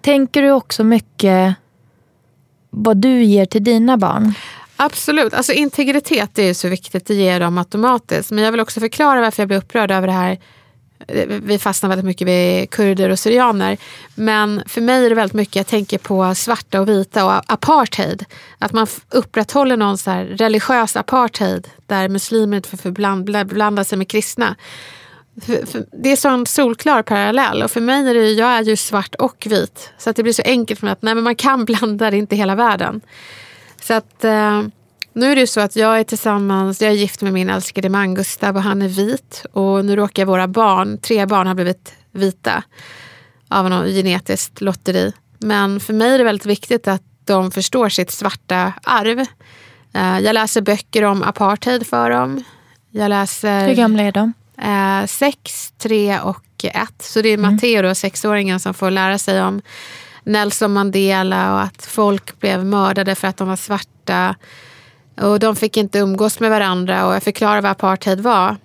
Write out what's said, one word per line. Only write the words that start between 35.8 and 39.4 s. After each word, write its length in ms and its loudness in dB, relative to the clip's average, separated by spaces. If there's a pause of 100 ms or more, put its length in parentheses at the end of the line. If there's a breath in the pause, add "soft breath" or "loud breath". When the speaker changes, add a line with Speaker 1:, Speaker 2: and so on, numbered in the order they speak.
Speaker 2:
är 40 0
tillsammans, 800 -2
jag 80 2
är 40 4
gift 280 -2
med 100 -2
min 180 -2
älskade 380 -4
man 260 0
Gustav 420 -4
och 60 0
han 200 0
är 60 0
vit. 640 -4